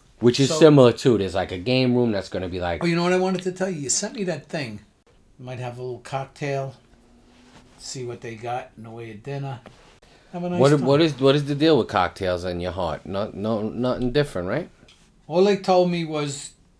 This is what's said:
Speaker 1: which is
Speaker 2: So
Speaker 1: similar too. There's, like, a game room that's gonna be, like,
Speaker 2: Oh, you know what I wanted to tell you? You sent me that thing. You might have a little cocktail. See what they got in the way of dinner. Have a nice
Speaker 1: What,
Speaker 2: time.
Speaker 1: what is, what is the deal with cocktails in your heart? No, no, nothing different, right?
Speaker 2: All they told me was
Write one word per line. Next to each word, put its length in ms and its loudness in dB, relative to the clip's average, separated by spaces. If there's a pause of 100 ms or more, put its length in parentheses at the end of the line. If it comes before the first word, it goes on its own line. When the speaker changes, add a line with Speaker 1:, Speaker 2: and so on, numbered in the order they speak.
(200)
Speaker 1:
which 200 4
is 80 2
Speaker 2:
So 100 -2
Speaker 1:
similar 340 10
too. 260 2
There's, 160 -4
like, 180 -2
a 60 -6
game 360 0
room 180 2
that's 180 -4
gonna 180 -6
be, 120 -6
like, 220 -4
Speaker 2:
Oh, 40 -2
you 100 0
know 80 -2
what 80 0
I 60 2
wanted 240 -2
to 100 -6
tell 180 -4
you? 120 -8
You 80 -10
sent 240 -4
me 100 -6
that 240 -6
thing. 320 -8 (580)
You 60 -18
might 160 -12
have 180 -10
a 40 -12
little 180 -10
cocktail. 760 -8 (1040)
See 260 -12
what 160 -10
they 140 -12
got 420 -8
in 80 -18
the 60 -18
way 220 -14
of 100 -18
dinner. 380 -10 (720)
Have 120 -8
a 40 -4
nice 120 0
Speaker 1:
What, 100 8
Speaker 2:
time. 160 4
Speaker 1:
what 160 6
is, 180 0
what 140 6
is 100 0
the 100 -2
deal 220 6
with 120 2
cocktails 580 0
in 140 -4
your 120 -4
heart? 320 -4
No, 300 -6
no, 340 -2
nothing 440 -2
different, 360 -2
right? 220 -4 (580)
Speaker 2:
All 160 4
they 140 2
told 320 2
me 160 -4
was 460 -6 (280)